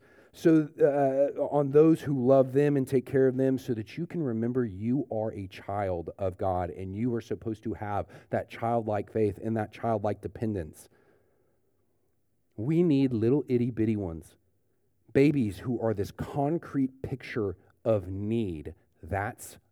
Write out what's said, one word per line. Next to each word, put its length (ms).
so, 320
uh, 580
on 300
those 300
who 260
love 260
them 240
and 120
take 180
care 220
of 80
them, 200
so 160
that 240
you 80
can 160
remember 440
you 480
are 180
a 160
child 720
of 180
God 340
and 220
you 220
are 60
supposed 420
to 120
have 320
that 200
childlike 600
faith 320
and 120
that 160
childlike 500
dependence. 640
We 260
need 300
little 360
itty 220
bitty 240
ones, 400
babies 460
who 220
are 140
this 160
concrete 920
picture 540
of 240
need. 640
That's 520